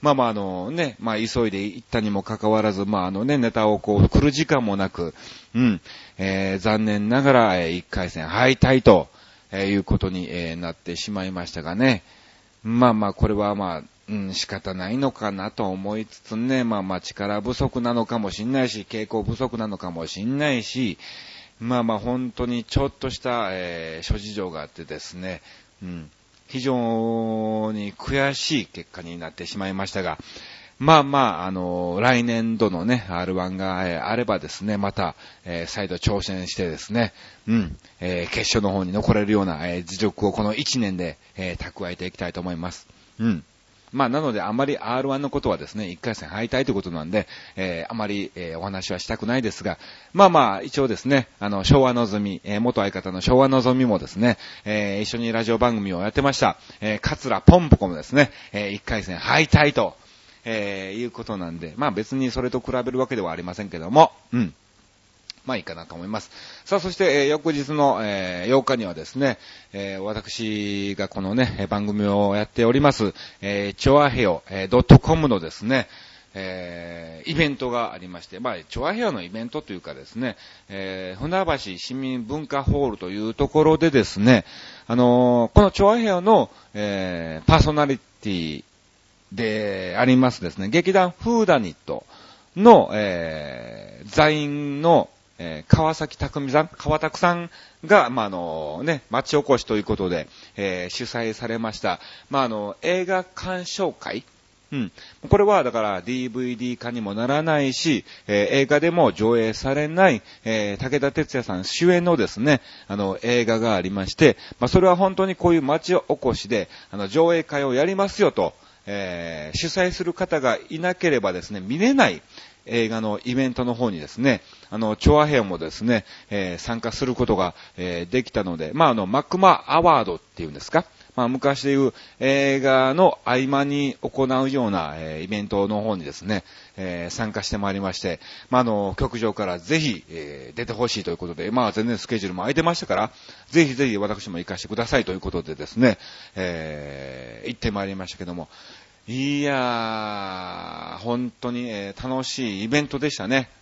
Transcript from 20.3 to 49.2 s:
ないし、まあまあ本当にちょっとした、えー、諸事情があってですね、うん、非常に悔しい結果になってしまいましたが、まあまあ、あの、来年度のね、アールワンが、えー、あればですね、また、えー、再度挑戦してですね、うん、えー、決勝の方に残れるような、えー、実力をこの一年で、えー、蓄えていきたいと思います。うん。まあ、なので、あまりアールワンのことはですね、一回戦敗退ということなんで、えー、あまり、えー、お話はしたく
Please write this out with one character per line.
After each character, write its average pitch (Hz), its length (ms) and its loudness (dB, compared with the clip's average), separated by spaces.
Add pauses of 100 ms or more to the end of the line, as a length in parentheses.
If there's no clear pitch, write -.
な 147 140 0
い 120 120 -2
し、 117 340 -4 (640)
ま 120 200 -2
あ 120 40 0
ま 113 120 0
あ 104 40 -4
本 123 320 -4
当 123 140 -6
に 120 180 -4
ち - 160 -4
ょ 139 80 0
っ 135 40 -4
と - 180 -8
し 123 100 -10
た、 120 320 -2
え 85 520 -8
ー、 - 20 -12
諸 110 120 -2
事 104 160 -12
情 95 180 -6
が 78 100 -10
あ 76 40 -10
っ - 40 -18
て 85 160 -16
で 76 140 -12
す - 140 -18
ね、 90 280 -10 (420)
う - 20 -12
ん、 85 240 -12 (380)
非 131 120 -10
常 113 1120 -2
に 104 220 -8
悔 139 400 -2
し 135 300 -2
い - 20 -8
結 - 260 -16
果 90 120 -16
に 85 160 -12
な 82 100 -10
っ 80 40 -20
て 87 120 -12
し - 120 -12
ま 95 100 -6
い 95 60 -6
ま 98 120 -4
し 98 60 -10
た 98 100 -4
が、 82 160 -4 (640)
ま 151 200 6
あ 143 40 4
ま 139 160 0 (220)
あ、 92 40 -4
あ 95 60 -4
の、 90 480 -4
来 120 240 4
年 113 340 -2
度 107 120 4
の 90 160 -4
ね、 120 240 0
ア 87 80 -4
ー 90 80 -4
ル 92 100 -4
ワ 92 140 -2
ン 92 80 -8
が、 92 280 -4
え 85 120 -2
ー、 69 100 -6
あ 107 80 -2
れ 120 80 -2
ば 104 160 -2
で 78 80 -12
す - 140 -12
ね、 104 160 -2
ま 101 160 -2
た、 87 200 -4 (300)
え 85 200 -8
ー、 - 40 -8
再 101 220 -8
度 90 80 -8
挑 101 240 0
戦 92 260 -6
し - 80 -10
て 92 140 -4
で 76 80 -8
す - 160 -12
ね、 117 180 0 (380)
う 110 40 2
ん、 98 240 -2 (220)
え 90 300 -4
ー、 - 40 -8
決 113 220 -2
勝 113 60 2
の 101 100 0
方 95 140 0
に 90 80 -6
残 107 220 2
れ 104 100 2
る 104 80 2
よ 101 80 4
う 95 40 0
な、 82 220 -4
え 87 120 -4
ー、 90 40 -10
実 92 200 -6
力 101 240 0
を 98 40 2
こ 90 100 -4
の 104 140 0
一 127 240 -4
年 98 160 -2
で、 87 220 -6 (180)
え 92 220 -8
ー、 - 0 -
蓄 92 340 -10
え 90 60 -10
て 90 80 -10
い 90 80 -10
き - 40 -20
た 90 120 -6
い - 20 -14
と 90 80 -8
思 90 140 -6
い - 20 -6
ま 85 160 -8
す。 - 160 -20 (320)
う 110 80 0
ん。 87 160 0 (480)
ま 135 140 0
あ、 120 40 -2
な 143 120 -2
の 147 100 -2
で、 104 100 -4
あ 104 120 -4
ま 127 100 0
り 139 140 -2
ア 117 200 -6
ー 131 40 -2
ル 135 80 -4
ワ 135 80 -2
ン 143 40 -6
の 143 80 -6
こ 143 120 -4
と 127 80 -2
は 87 80 0
で 73 100 -12
す - 80 -16
ね、 104 140 -8
一 90 80 -12
回 113 180 -6
戦 78 140 -14
敗 107 180 -6
退 131 160 -2
と 135 80 -4
い - 0 -
う 104 40 0
こ 98 60 -2
と 95 100 -8
な 80 120 -6
ん 82 80 -10
で、 101 160 0 (300)
え 90 280 -6
ー、 - 60 -12
あ - 20 -10
ま 110 140 -6
り、 101 280 -6
え 85 200 -10
ー、 - 20 -10
お 82 40 -8
話 98 320 -8
は 90 60 -6
し - 60 -12
た 113 120 -6
く - 80 -8